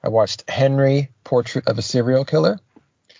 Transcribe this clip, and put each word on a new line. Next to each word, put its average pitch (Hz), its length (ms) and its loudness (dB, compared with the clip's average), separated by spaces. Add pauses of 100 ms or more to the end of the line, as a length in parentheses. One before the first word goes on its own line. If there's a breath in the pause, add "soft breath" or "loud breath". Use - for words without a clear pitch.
I - 40 -4
watched 110 400 -2
Henry: 139 640 2 (140)
Portrait - 420 -2
of 117 120 -2
a 113 40 -4
Serial 131 420 0
Killer 165 360 0 (600 soft breath)